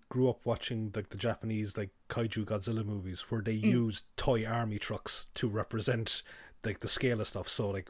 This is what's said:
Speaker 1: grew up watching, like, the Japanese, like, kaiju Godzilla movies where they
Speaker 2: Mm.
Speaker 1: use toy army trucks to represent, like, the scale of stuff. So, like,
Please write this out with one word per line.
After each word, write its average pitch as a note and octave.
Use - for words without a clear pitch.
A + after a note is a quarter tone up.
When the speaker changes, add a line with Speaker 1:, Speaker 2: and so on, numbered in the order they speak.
Speaker 1:
grew B2+
up -
watching, A2
like, G#2
the -
Japanese, G#2+
like, G2+
kaiju A2+
Godzilla A2
movies F#2+
where A2+
they A2
Speaker 2:
Mm. G#2+
Speaker 1:
use A2+
toy A2+
army A2+
trucks -
to B2
represent, A2
like, G#2
the G#2+
scale A#2+
of -
stuff. F#2
So, G#2
like, G2